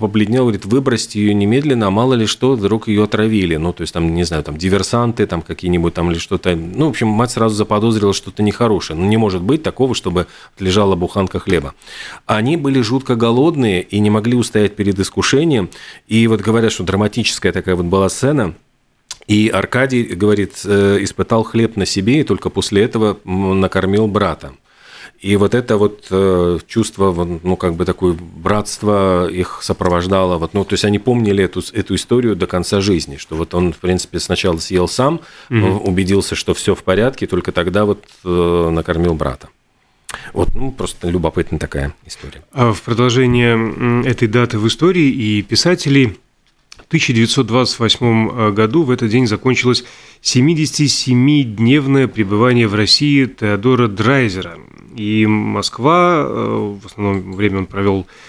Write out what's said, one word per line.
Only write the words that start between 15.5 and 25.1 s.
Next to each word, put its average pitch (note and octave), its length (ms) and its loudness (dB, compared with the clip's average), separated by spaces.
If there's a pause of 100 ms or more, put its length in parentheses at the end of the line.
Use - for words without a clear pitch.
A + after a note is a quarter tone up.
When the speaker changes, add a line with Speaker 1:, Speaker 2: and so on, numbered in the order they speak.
Speaker 1:
И A2+ 180 4
вот A2 140 2
говорят, A2+ 320 2
что - 100 -6
драматическая G2 680 0
такая F#2 240 -2
вот F2 100 -2
была F#2+ 220 2
сцена. B2+ 460 -2 (760)
И G#2+ 200 4
Аркадий, B2 540 0
говорит, G2+ 640 0
э, G2+ 380 4
испытал A2 420 -2
хлеб A2+ 320 0
на F#2+ 100 0
себе, A2+ 340 0
и - 40 0
только - 260 -2
после G2 320 0
этого, A2 420 0
м, F#2+ 360 0
накормил F#2+ 480 0
брата. F#2+ 440 -2 (680)